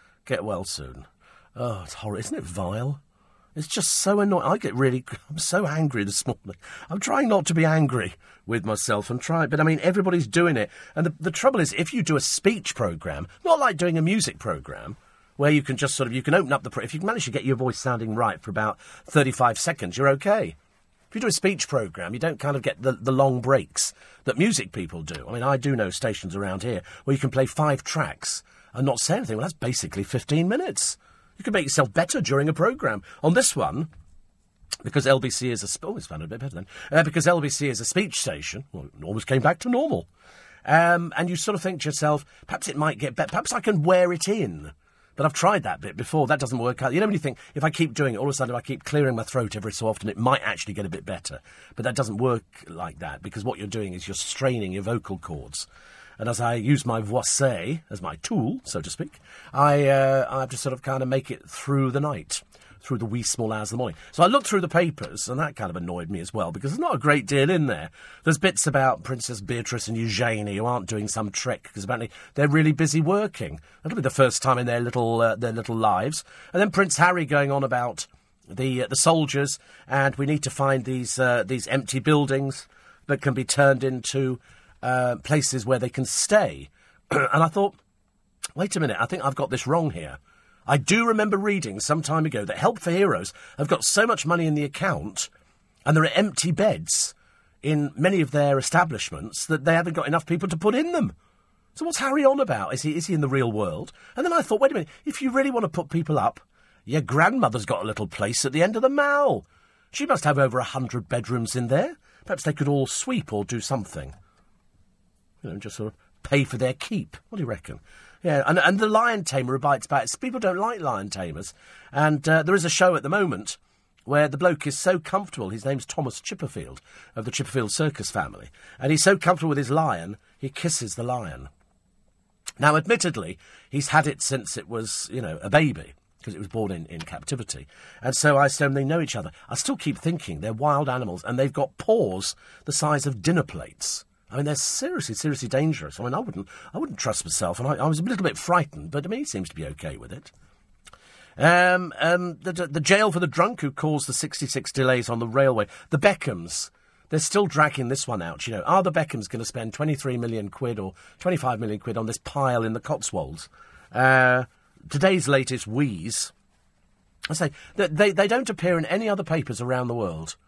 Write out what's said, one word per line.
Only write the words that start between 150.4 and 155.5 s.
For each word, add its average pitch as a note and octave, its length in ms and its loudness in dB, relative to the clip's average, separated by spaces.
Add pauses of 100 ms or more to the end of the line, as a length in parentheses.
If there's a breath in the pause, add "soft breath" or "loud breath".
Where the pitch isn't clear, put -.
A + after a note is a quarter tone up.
Um, F3+ 640 6
um, E3+ 420 0
the, F3+ 120 -6
the, F3 140 -4
the D#3+ 140 -2
jail G3 320 4
for E3+ 80 0
the F3 60 2
drunk F3+ 340 0
who C#3 100 -2
caused D3+ 360 -2
the C3 60 -6
sixty-six - 600 -6
delays B2+ 360 2
on A#2 100 -2
the A#2 80 -2
railway. A#2+ 400 4 (240 loud breath)